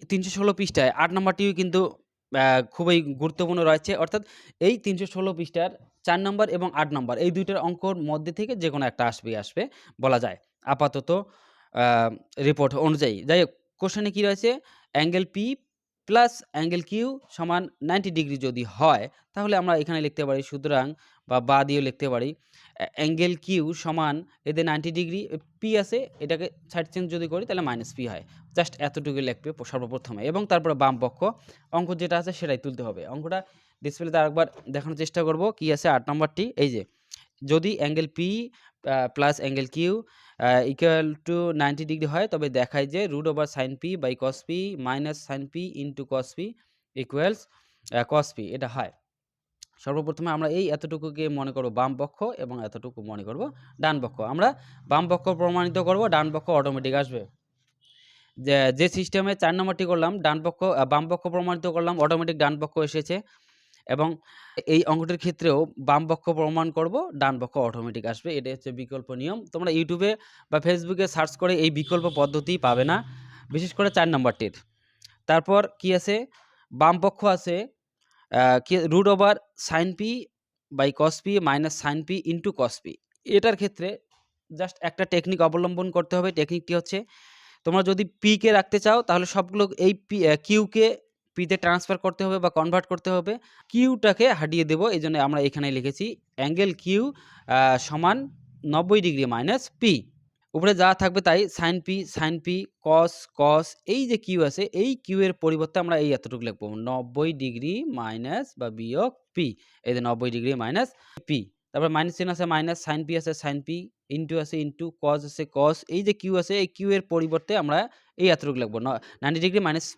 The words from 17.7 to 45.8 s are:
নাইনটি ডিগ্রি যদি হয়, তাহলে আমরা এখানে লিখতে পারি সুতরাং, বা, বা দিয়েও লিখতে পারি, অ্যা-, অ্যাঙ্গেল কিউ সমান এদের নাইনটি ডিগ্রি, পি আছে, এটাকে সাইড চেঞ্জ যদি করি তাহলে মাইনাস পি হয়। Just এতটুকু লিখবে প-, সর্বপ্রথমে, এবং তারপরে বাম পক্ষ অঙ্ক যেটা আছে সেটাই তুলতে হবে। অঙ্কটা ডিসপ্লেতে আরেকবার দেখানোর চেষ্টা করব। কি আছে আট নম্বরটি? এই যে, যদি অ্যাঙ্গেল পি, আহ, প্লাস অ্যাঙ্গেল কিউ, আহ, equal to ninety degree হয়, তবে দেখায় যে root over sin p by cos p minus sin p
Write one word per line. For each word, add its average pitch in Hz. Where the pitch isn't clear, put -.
নাইনটি 180
ডিগ্রি 151
যদি 123
হয়, 120
তাহলে 208
আমরা 180
এখানে 156
লিখতে 147
পারি 139
সুতরাং, 139
বা, 127
বা 139
দিয়েও 143
লিখতে 131
পারি, 127
অ্যা-, -
অ্যাঙ্গেল 165
কিউ 165
সমান 160
এদের 156
নাইনটি 156
ডিগ্রি, 175
পি 220
আছে, 226
এটাকে 160
সাইড 165
চেঞ্জ 180
যদি 170
করি 180
তাহলে 185
মাইনাস 120
পি 123
হয়। 98
Just 170
এতটুকু 143
লিখবে 131
প-, 120
সর্বপ্রথমে, 123
এবং 185
তারপরে 165
বাম 135
পক্ষ 123
অঙ্ক 175
যেটা 170
আছে 175
সেটাই 147
তুলতে 127
হবে। 95
অঙ্কটা 160
ডিসপ্লেতে 160
আরেকবার 151
দেখানোর 143
চেষ্টা 160
করব। 160
কি 156
আছে 147
আট 135
নম্বরটি? 156
এই 143
যে, 110
যদি 165
অ্যাঙ্গেল 156
পি, 190
আহ, 131
প্লাস 143
অ্যাঙ্গেল 135
কিউ, 180
আহ, 123
equal 160
to 170
ninety 147
degree 156
হয়, 165
তবে 151
দেখায় 131
যে 180
root 151
over 151
sin 135
p -
by 135
cos 131
p -
minus 143
sin 139
p -